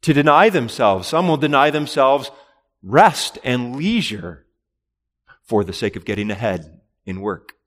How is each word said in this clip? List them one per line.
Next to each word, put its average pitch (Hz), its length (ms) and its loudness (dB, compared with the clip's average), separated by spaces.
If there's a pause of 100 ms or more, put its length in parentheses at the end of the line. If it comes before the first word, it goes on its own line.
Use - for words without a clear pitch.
to 156 100 2
deny 147 360 6
themselves. 110 600 0
Some 175 180 0
will 160 80 2
deny 147 360 2
themselves 143 600 0 (500)
rest 147 640 2
and 123 320 -4
leisure 135 720 -6 (960)
for 104 220 0
the 92 80 -10
sake 107 240 -6
of 87 80 -14
getting 104 260 -6
ahead 95 480 -6 (260)
in 95 140 -10
work. 98 480 -10